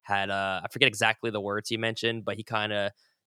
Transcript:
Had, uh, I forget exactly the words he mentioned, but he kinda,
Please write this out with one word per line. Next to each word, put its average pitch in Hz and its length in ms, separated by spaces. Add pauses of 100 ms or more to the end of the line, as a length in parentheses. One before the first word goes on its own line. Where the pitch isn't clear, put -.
Had, 98 260
uh, 98 340
I 104 40
forget 131 200
exactly 113 440
the 104 100
words 101 260
he 113 100
mentioned, 113 480
but 101 120
he 110 60
kinda, 104 480 (400)